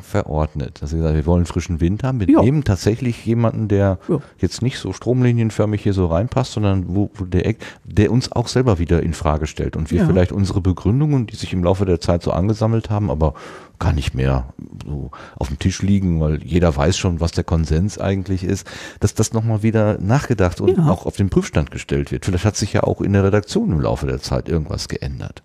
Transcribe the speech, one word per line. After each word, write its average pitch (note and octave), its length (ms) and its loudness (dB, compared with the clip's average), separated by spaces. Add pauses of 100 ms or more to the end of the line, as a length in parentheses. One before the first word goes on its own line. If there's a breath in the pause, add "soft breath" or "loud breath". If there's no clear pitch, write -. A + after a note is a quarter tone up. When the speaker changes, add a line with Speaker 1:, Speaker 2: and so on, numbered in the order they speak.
Speaker 1:
verordnet. D2+ 800 -2
Dass D2 100 -6
sie D#2+ 40 -2
gesagt D#2+ 160 2
haben, D#2 60 2
wir D2 80 0
wollen F2 200 4
frischen E2 360 -4
Wind F2+ 200 0
haben, C3 200 -2
wir F#2 80 0
Speaker 2:
Ja. D4+ 120 6
Speaker 1:
nehmen C#3 220 4
tatsächlich A2+ 640 0
jemanden, A2+ 420 0
der G2 400 2
Speaker 2:
Ja. D3+ 120 0 (180 loud breath)
Speaker 1:
jetzt - 240 -2
nicht A#2 180 -2
so F#2+ 140 -6
stromlinienförmig A#2 920 0
hier G#2+ 80 2
so F#2 140 2
reinpasst, A2 480 0
sondern F#2+ 420 0
wo, G2+ 180 0
wo F#2+ 120 -6
der F2+ 200 2
Eck-, - 200 -2 (180 loud breath)
der F2 260 2
uns A#2 220 2
auch A#2+ 160 -2
selber B2 320 2
wieder E2+ 240 2
in E2+ 100 0
Frage D2+ 340 -2
stellt C#2+ 280 -6
und D#2+ 160 -2
wir F2 80 2
Speaker 2:
Ja. F3+ 80 4
Speaker 1:
vielleicht F2 240 4
unsere G2 300 0
Begründungen, B2 680 2
die - 80 -14
sich - 160 -10
im F#2 140 0
Laufe F#2+ 180 4
der F2+ 160 2
Zeit F2 240 0
so - 80 0
angesammelt A2 580 0
haben, G#2 220 -2
aber D2+ 220 0 (460 loud breath)
gar E2+ 140 0
nicht D2 200 -2
mehr C2 400 0 (320)
so C#2 240 -8 (280 loud breath)
auf - 100 -4
dem D2 100 -6
Tisch - 240 -2
liegen, F#2+ 380 2
weil D#2 240 0
jeder E2+ 320 2
weiß D#2 220 2
schon, F2 240 0
was E2+ 100 0
der F2 140 -2
Konsens E2 520 0
eigentlich F#2+ 460 -2
ist, F#2+ 240 -4 (320 loud breath)
dass - 140 0
das - 180 -2
nochmal A2 320 0
wieder G#2+ 380 2
nachgedacht G2+ 580 0
und F#4 180 2
Speaker 2:
Ja. D#3+ 120 4
Speaker 1:
auch - 160 0
auf - 100 -6
den G2 140 0
Prüfstand F2 420 0
gestellt C#2 400 -4
wird. C2 140 -6
Vielleicht F2+ 180 0
hat G#2+ 140 0
sich - 160 -4
ja G#2+ 100 2
auch F#2+ 160 0
in F2+ 140 0
der G2 100 6
Redaktion C3 480 2
im E2 80 2
Laufe B1+ 260 -2
der C2+ 140 -2
Zeit - 300 -4
irgendwas - 400 -4
geändert. A#1 560 -8